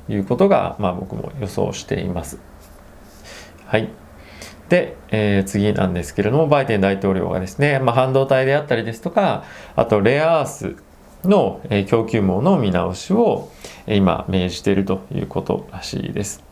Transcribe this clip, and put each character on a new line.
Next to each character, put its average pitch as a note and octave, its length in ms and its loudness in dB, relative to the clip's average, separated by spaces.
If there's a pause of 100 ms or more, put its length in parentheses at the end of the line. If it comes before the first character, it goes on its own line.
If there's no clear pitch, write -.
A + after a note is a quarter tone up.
(120)
い G#2 80 0
う G2 60 -2
こ D#3+ 100 -2
と G3 140 4
が、 G#2+ 280 0
ま G2 120 0
あ、 F2+ 40 0
僕 - 220 -10
も - 240 -8
予 G#2 80 -6
想 F#2+ 240 -2
し - 140 -12
て - 160 -4
い D3 80 -4
ま - 160 -6
す。 - 120 -14 (1300)
は - 120 2
い。 - 100 -2 (800)
で、 - 300 2 (140)
え G#2 280 2
ー、 F#2+ 60 2
次 G2+ 260 2
な G2 140 0
ん F2+ 80 0
で F2 100 -2
す - 100 -12
け G2+ 100 0
れ G#2+ 80 0
ど B2+ 40 2
も、 D#3 120 4
バ C#3+ 160 4
イ - 20 -6
デ A2+ 100 0
ン G2 60 2
大 G2 160 2
統 G2 160 0
領 F#2 160 -2
が F2+ 100 -2
で F#2 80 -4
す - 120 -8
ね、 C#3+ 200 2
ま B2 140 2
あ、 - 20 -4
半 C3 160 2
導 C3 160 2
体 C3 180 2
で C#3 120 2
あ - 20 -2
っ D3 60 -4
た C3+ 100 0
り A2+ 80 -2
で A2+ 80 -6
す - 100 -14
と F#3 80 -6
か、 D#3+ 360 0 (320)
あ - 80 2
と G#2 160 4
レ B2+ 180 4
ア D#3+ 220 2
ア - 40 -2
ー - 40 -4
ス - 260 -8 (480)
の、 F3+ 460 2
え G2+ 100 2
ー、 G2 60 0
供 A2+ 200 2
給 A2 160 0
網 F#2+ 200 2
の F3+ 160 4
見 G#2+ 140 2
直 F2+ 220 0
し - 200 -4
を、 G#3+ 360 0 (360)
え A2 80 -2
ー、 G#2 40 4
今 F#2 300 2
命 F2+ 220 0
じ - 160 -10
て G2+ 80 4
い - 20 0
る G2 80 2
と G2 160 -2 (160)
い - 40 -4
う - 80 -4
こ - 140 -6
と - 300 -4
ら F#2 100 -14
し - 160 -10
い - 140 -6
で G#2 140 -6
す。 - 260 -14